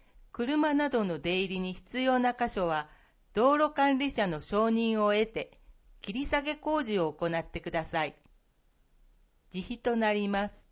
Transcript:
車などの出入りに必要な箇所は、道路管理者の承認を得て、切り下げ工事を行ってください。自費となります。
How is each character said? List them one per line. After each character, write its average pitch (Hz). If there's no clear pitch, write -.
車 294
な 285
ど 226
の 165
出 175
入 190
り 185
に 185
必 -
要 254
な 247
箇 247
所 185
は、 151
道 269
路 302
管 277
理 277
者 214
の 156
承 214
認 226
を 208
得 214
て、 -
切 202
り 269
下 294
げ 294
工 302
事 214
を 156
行 165
っ 165
て -
く 170
だ 160
さ 160
い。 143
自 185
費 240
と 240
な 220
り 208
ま 202
す。 -